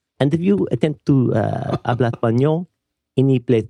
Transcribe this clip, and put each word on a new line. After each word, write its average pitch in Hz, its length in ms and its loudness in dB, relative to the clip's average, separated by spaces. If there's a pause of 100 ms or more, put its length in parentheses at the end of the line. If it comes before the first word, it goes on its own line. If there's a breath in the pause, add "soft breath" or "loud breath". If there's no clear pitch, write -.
(200)
And 143 120 0
if 165 80 0
you 190 300 0
attempt 151 360 -2
to, 131 280 2
uh, 107 460 -2
<laughs> - 40 -18
habla 117 280 0
español 143 560 0 (480)
any 131 240 2
place 113 300 0